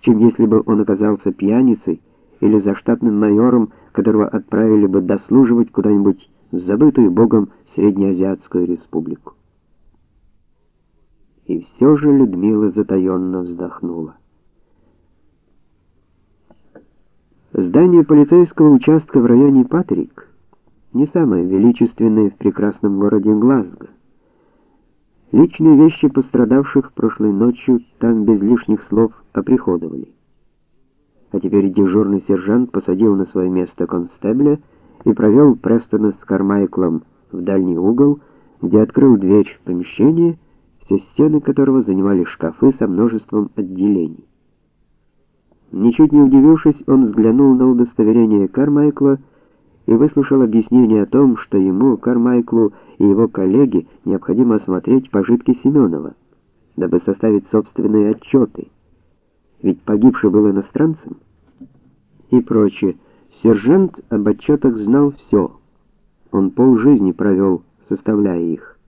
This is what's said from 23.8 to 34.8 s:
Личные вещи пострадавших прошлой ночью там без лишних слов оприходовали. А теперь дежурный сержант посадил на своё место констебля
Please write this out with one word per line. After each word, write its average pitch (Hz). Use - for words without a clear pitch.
Личные 160
вещи 156
пострадавших 131
прошлой 107
ночью 120
там 113
без 107
лишних 107
слов 110
оприходовали. 85
А 98
теперь 98
дежурный 98
сержант 101
посадил 98
на 95
своё 92
место 90
констебля 113